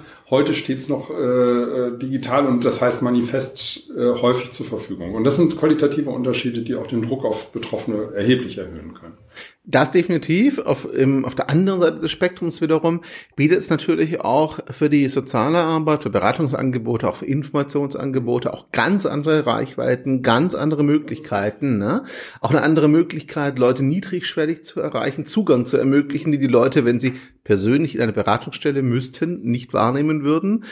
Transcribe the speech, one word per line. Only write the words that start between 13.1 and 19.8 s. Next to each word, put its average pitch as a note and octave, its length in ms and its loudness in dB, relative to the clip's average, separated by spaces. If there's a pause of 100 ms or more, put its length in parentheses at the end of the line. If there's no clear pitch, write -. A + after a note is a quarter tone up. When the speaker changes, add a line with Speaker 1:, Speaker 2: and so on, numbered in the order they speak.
Speaker 2:
bietet D#3 240 4
es - 100 -4
natürlich D#3+ 520 0
auch D3+ 380 0 (120)
für D3+ 180 0
die C#3+ 200 4
soziale C3+ 500 0
Arbeit, D#3+ 440 0
für A#2+ 60 -4
Beratungsangebote, A#2+ 1000 0
auch - 100 -2
für - 100 -10
Informationsangebote, C#3 1300 -2
auch - 180 -18
ganz E3+ 340 2
andere D3 400 0
Reichweiten, B2+ 800 -2